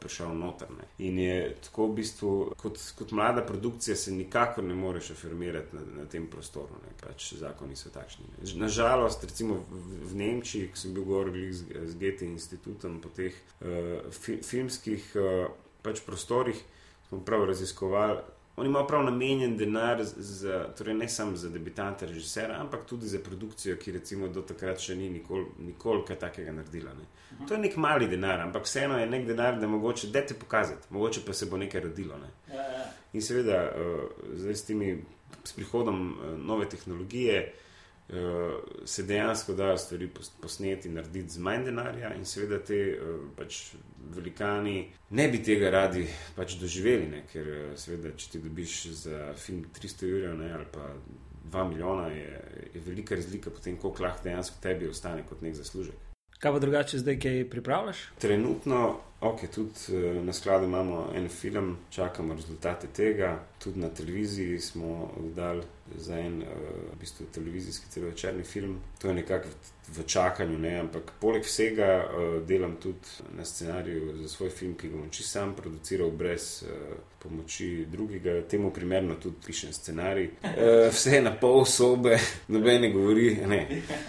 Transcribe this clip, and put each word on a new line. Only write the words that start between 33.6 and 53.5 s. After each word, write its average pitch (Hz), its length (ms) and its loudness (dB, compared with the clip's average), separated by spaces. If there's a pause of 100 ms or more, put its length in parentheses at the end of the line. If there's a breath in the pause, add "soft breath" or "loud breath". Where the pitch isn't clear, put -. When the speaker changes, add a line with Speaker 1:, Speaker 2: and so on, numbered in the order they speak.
Speaker 1:
eh, 82 420 -2 (280)
zdaj 95 200 -2
s 101 160 -6
temi, 101 240 2 (500)
s - 80 -10
prihodom, 95 640 0
eh, 73 240 -8
nove 101 300 0
tehnologije, 98 720 0
eh, - 720 -14 (720)
se - 180 -4
dejansko 104 520 2
dajo 95 240 4
stvari 87 360 -6
pos-, - 160 -14 (120)
posneti 95 460 -4
in 85 60 -6
narediti 82 360 -6
z 85 80 -10
manj 107 260 0
denarja 120 500 -4
in 95 100 -8
seveda 101 380 -2
te, 104 180 2 (120)
eh, 82 260 -4 (180)
pač - 380 -12 (380)
velikani 98 800 -2 (180)
ne 135 180 4
bi 117 140 2
tega 101 280 6
radi 90 360 4 (300 loud breath)
pač 92 240 -6
doživeli, 92 500 2
ne, 73 120 -8 (100)
ker, 78 160 -8
eh, 73 320 -8
seveda, 82 360 -8
če - 160 -12
ti 82 100 -8
dobiš 80 360 -6 (260)
za 76 160 -8 (180)
film 90 260 -8 (100)
tristo - 320 -6
jurjev, 92 320 0
ne, 82 140 -6
ali 76 200 -8
pa 71 160 -8 (560)
dva 92 240 0
milijona, 87 440 -2
je, 73 280 -10 (340)
je 87 120 -10
velika 101 280 -4
razlika 87 360 -4